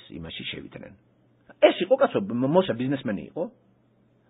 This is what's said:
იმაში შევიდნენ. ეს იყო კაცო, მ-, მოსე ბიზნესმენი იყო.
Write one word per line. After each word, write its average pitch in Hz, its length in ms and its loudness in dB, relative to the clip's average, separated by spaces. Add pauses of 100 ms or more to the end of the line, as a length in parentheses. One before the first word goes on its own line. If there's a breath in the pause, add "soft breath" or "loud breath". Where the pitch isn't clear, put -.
იმაში 80 380 -14
შევიდნენ. - 480 -14 (640)
ეს 320 180 6
იყო 240 200 2
კაცო, 135 240 2
მ-, 117 280 0
მოსე 170 260 4
ბიზნესმენი 117 520 -4
იყო. - 180 -8 (880)